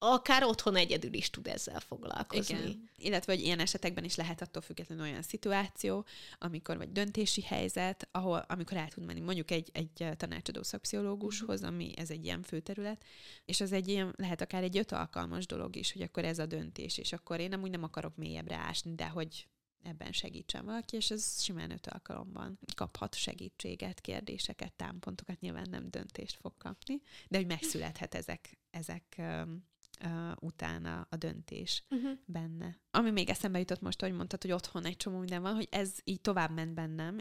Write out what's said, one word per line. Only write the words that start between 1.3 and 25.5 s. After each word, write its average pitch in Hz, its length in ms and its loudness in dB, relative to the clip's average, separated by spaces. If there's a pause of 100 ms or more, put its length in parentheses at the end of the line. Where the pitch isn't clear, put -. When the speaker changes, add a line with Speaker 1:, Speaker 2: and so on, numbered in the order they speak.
Speaker 1:
ezzel - 320 -2
foglalkozni. - 800 0
Speaker 2:
Igen. 202 400 -4
Illetve, 190 360 4
hogy 185 80 4
ilyen 170 180 4
esetekben 175 440 2
is 180 120 0
lehet 165 260 0
attól 175 200 -4
függetlenül 165 420 -6
olyan 151 180 -4
szituáció, 196 840 2 (320)
amikor, 165 400 -2
vagy - 140 -6
döntési 202 500 2
helyzet, 185 720 0
ahol, 185 260 2 (100)
amikor 175 300 -2
el 156 100 -2
tud 170 180 -8
menni 170 140 -4
mondjuk 170 320 0
egy, 165 220 2
egy, 160 160 -2 (140)
ö, 156 120 0
tanácsadó - 480 -4
szakpszichológushoz, 202 1000 0
Speaker 1:
Mhm. 175 120 -2
Speaker 2:
ami, 170 240 -2
ez 165 120 -6
egy 160 160 -6
ilyen 175 160 0
fő 170 180 -2
terület, 208 440 -6 (420)
és - 160 2
az 190 100 2
egy 190 160 4
ilyen, 190 300 4
lehet 175 240 0
akár 185 220 0
egy 185 140 4
öt 208 140 2
alkalmas - 540 -2
dolog - 300 -4
is, - 160 0
hogy 190 100 -4
akkor 170 240 -2
ez 165 140 0
a 156 60 0
döntés, 160 520 -4
és - 160 -2
akkor 170 260 -4
én 185 140 -2
amúgy 190 180 -2
nem 170 120 -2
akarok 160 320 -6
mélyebbre 160 400 -4
ásni, 165 400 -2
de 165 120 -2
hogy 160 400 -4 (360)
ebben 165 280 -8
segítsen - 540 -4
valaki, 226 300 -6
és 220 160 2
ez - 320 0
simán 170 280 -2
öt - 160 -10
alkalomban - 720 -8 (160)
kaphat - 400 -4
segítséget, - 840 -4
kérdéseket, - 720 -4
támpontokat, - 640 -8
nyilván 180 300 -6